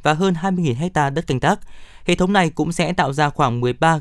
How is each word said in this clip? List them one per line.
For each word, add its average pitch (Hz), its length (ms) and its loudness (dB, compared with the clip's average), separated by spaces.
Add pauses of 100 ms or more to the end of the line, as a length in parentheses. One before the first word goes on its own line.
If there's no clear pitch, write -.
và 151 100 2
hơn 185 200 0
hai 175 180 -2
mươi 180 120 -2
nghìn 131 120 0
hecta 151 340 -2
đất 151 180 -4
canh 127 120 -2
tác. 175 200 2 (460)
Hệ 175 100 4
thống 185 180 2
này 180 160 4
cũng 156 220 -2
sẽ 170 220 -2
tạo 143 200 0
ra 147 160 2
khoảng 123 300 0
mười 123 140 0
ba 160 280 2